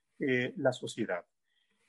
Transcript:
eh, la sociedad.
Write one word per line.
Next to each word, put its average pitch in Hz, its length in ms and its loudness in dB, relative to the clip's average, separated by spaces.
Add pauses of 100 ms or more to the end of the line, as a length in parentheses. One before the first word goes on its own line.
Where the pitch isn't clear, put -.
(200)
eh, 127 360 2
la 135 160 4
sociedad. 95 540 -4 (640)